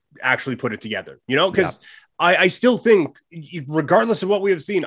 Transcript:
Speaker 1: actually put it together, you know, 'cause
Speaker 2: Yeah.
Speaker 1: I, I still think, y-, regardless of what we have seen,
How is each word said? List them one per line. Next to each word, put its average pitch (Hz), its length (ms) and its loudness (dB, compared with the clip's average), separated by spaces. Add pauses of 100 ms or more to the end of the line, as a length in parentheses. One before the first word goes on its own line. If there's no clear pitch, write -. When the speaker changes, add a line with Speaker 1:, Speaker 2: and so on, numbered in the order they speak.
(220)
Speaker 1:
actually 127 340 -2
put 113 160 -6
it 104 80 -12
together, 98 460 -12
you 127 100 -2
know, 180 160 2
'cause 170 280 0
Speaker 2:
Yeah. - 60 -20 (360)
Speaker 1:
I, 175 140 4
I 185 120 4
still 240 280 2
think, 202 400 2 (160)
y-, 160 340 -14
regardless 170 560 0
of 185 60 -4
what 202 140 0
we 196 80 0
have 165 120 0
seen, 185 240 -2